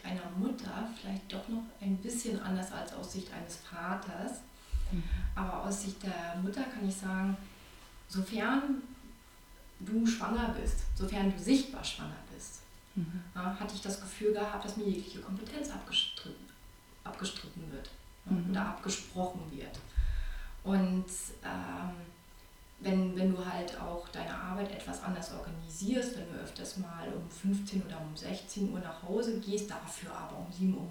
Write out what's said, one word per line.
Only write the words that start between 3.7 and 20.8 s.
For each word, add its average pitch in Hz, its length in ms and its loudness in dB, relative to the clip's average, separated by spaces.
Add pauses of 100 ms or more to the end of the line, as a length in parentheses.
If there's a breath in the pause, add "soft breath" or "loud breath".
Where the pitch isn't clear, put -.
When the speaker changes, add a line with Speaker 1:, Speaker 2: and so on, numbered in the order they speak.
Speaker 2:
Mhm. 175 120 4 (340 loud breath)
Speaker 1:
Aber 185 280 0
aus 196 180 0
Sicht 190 200 -4
der 170 400 -2
Mutter 208 200 0
kann 214 260 0
ich 190 80 0
sagen, 190 400 2 (720 loud breath)
sofern 233 760 4 (960)
du 220 260 4
schwanger 226 560 4
bist, - 180 4 (180)
sofern 196 340 4
du - 80 2
sichtbar - 460 6
schwanger - 320 -4 (180)
bist, - 280 -12 (340)
Speaker 2:
Mhm. 175 240 0 (140)
Speaker 1:
ja, 185 260 0
hatte 196 140 -4
ich - 80 -4
das 196 180 -2
Gefühl 214 320 4
gehabt, 208 320 2
dass 202 120 -4
mir 208 100 0
jegliche - 340 0
Kompetenz 233 500 -4
abgestritten, - 760 0 (580)
abgestritten - 680 -6
wird, 135 200 -8 (360)
ja, 185 60 4
Speaker 2:
Mhm. 180 180 4
Speaker 1:
oder 190 160 4
abgesprochen 180 760 -2 (100)
wird. 127 260 -8 (840 loud breath)
Und, 185 400 6 (400)